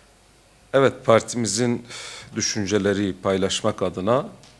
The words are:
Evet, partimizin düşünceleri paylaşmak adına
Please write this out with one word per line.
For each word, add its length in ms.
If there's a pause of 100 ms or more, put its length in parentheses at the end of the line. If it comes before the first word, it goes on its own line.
(720)
Evet, 200 (120)
partimizin 800 (500)
düşünceleri 800
paylaşmak 680
adına 440 (340)